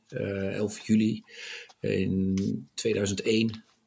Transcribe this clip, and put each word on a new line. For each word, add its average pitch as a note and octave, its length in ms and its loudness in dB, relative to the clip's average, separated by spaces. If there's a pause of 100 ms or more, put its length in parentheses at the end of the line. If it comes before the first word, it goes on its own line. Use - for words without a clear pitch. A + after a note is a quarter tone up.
eh, G2 460 -4
elf G#2 320 -4
juli A2 360 4 (580)
in F#2+ 960 0
tweeduizend G2+ 480 0
één. A2 420 2 (220)